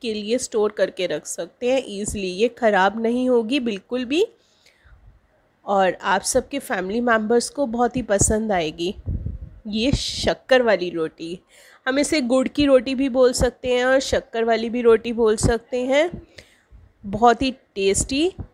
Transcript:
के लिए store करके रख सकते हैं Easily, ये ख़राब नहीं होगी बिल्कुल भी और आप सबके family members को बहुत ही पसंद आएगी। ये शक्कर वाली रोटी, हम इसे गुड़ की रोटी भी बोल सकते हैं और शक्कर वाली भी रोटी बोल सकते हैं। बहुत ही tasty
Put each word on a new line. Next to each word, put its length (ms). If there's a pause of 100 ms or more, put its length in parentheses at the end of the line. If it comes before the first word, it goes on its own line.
के 120
लिए 240
store 340
करके 340
रख 200
सकते 460
हैं 140
Easily, 400
ये 240
ख़राब 520
नहीं 260
होगी 340
बिल्कुल 420
भी 220 (1400)
और 360
आप 220
सबके 360
family 420
members 480
को 180
बहुत 280
ही 80
पसंद 480
आएगी। 420 (760)
ये 260
शक्कर 680
वाली 280
रोटी, 480 (480)
हम 120
इसे 240
गुड़ 260
की 180
रोटी 280
भी 160
बोल 240
सकते 400
हैं 100
और 180
शक्कर 420
वाली 260
भी 120
रोटी 320
बोल 240
सकते 460
हैं। 260 (960)
बहुत 360
ही 80 (240)
tasty 560 (240)